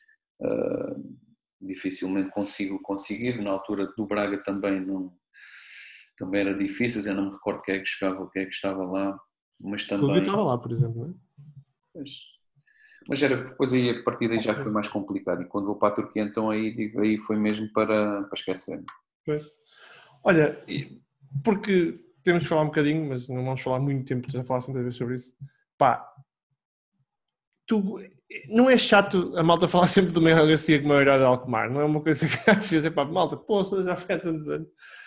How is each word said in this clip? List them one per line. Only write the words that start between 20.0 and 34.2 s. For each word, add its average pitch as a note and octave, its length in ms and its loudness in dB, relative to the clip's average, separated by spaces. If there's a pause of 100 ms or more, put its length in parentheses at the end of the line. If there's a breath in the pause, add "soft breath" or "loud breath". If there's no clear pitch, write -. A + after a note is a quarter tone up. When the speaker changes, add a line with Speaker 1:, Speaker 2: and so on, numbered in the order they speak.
Speaker 2:
Olha, D#3+ 420 4
e... - 340 -8 (420)
porque F#3+ 560 2 (240)
temos E3+ 200 4
que - 60 -4
falar D#3 120 4
um D3+ 60 2
bocadinho, D3+ 420 0
mas B2 180 -8
não B2+ 160 -4
vamos C3 180 -4
falar B2+ 180 -2
muito C#3 260 -2
tempo, B2 260 -4
já B2+ 120 -6
falaste B2+ 240 -4
tantas C3 160 -4
vezes A#2+ 160 -6
sobre B2 160 -4
isso. - 200 -12 (400 loud breath)
Pá, - 320 2 (1600)
tu, G#3 320 0 (500)
não A#3+ 220 6
é B3 80 8
chato G3 580 4
a F3 80 2
malta E3+ 240 6
falar F3+ 200 6
sempre F#3 240 4
do E3 100 2
Miguel D#3+ 260 8
Garcia D#3 320 6
como D3 140 2
é C#3+ 40 8
o C#3 40 8
herói C#3 160 8
de C3 60 4
Alkmaar? B2 480 2
Não C#3+ 100 -2
é D3+ 40 2
uma D3+ 160 0
coisa D#3 260 0
que B2 100 -2
<laughs> - 120 -12
às G3+ 200 4
vezes D#3+ 160 2
é E3 60 0
pá, D3 140 0
malta, D#3+ 300 0
poça, G3 480 -2
já F3+ 120 -2
foi - 200 -6
há - 40 -2
tantos D#3+ 280 -6